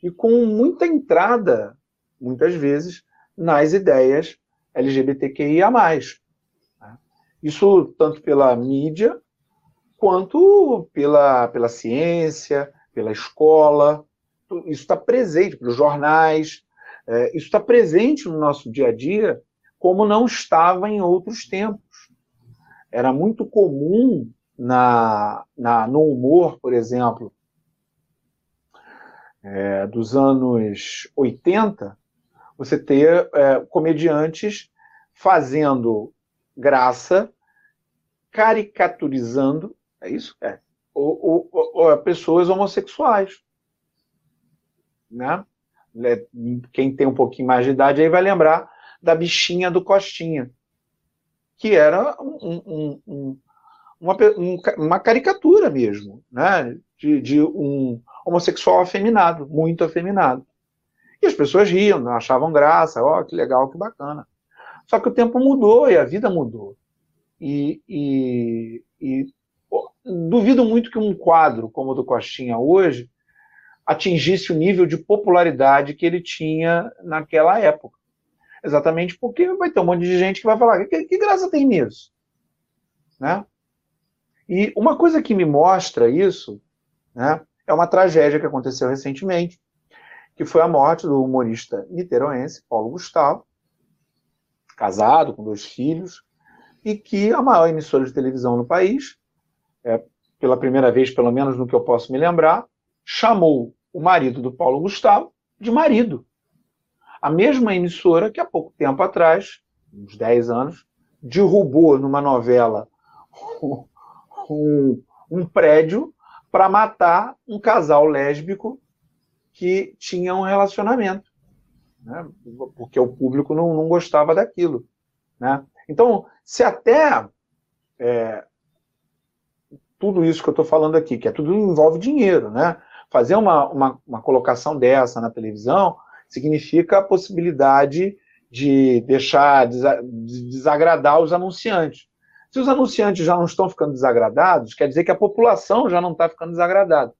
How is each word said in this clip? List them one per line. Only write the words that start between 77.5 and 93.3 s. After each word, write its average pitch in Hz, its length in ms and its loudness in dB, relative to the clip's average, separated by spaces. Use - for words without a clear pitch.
época. 151 380 -2
Exatamente 160 540 -2
porque 339 360 -2
vai 359 180 -4
ter - 80 0
um 180 60 0
monte 175 160 0
de 180 160 -2
gente 185 240 -2
que 233 60 -4
vai 214 100 2
falar, 220 280 2
"Que, 330 200 -4
que 370 120 -2
graça 392 320 0
tem 294 160 0
nisso?" 156 460 -2
Né? 175 260 -4
E 196 280 -2
uma 294 220 0
coisa 330 240 2
que - 120 -4
me 190 120 0
mostra 156 640 2
isso, 139 520 -2
né, 147 260 -4
é 156 80 -2
uma 170 140 2
tragédia 185 520 2
que 196 60 -8
aconteceu 131 440 -6
recentemente, 170 680 -6
que 156 100 -8
foi 160 160 4
a 165 60 4
morte 160 380 2
do 139 180 0
humorista 127 680 -6
niteroense, 147 800 -6
Paulo 110 220 -6
Gustavo, 165 560 -4